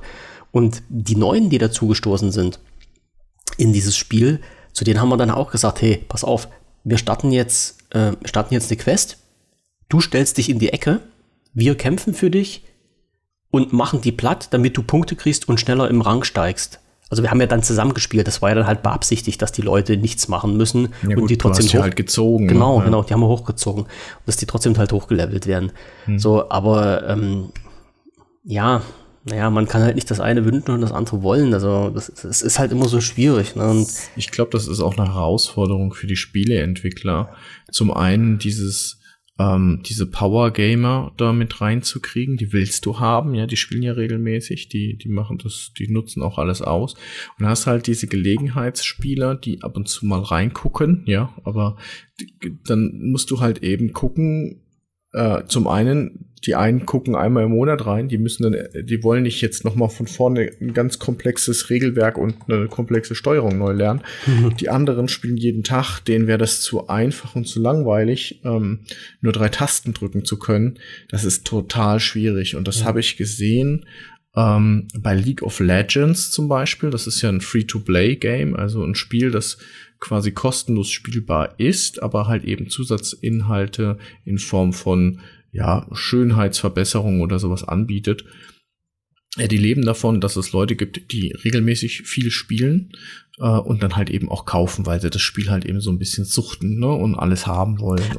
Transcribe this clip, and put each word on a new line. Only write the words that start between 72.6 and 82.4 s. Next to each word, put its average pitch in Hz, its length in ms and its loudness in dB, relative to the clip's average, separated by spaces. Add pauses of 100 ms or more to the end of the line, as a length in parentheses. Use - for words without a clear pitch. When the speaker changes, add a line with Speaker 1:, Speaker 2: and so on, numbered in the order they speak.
Speaker 2:
das 101 120 0
Speaker 1:
Ja. 110 40 0
Speaker 2:
habe 113 160 0
ich - 160 -4
gesehen, 117 680 0 (480)
ähm, 107 540 4 (100)
bei 104 180 0
League 104 280 0
of - 160 -6
Legends 120 720 2
zum 151 160 0
Beispiel. 143 420 0
Das 123 160 -2
ist - 160 -2
ja 117 60 2
ein 95 140 2
Free-to-Play-Game, 113 1120 0
also 104 260 -2
ein 85 140 -2
Spiel, 123 360 0
das - 260 -2 (420)
quasi 104 320 -2
kostenlos 110 580 -2
spielbar 110 720 -4
ist, 156 420 0
aber 104 260 -2
halt 113 180 0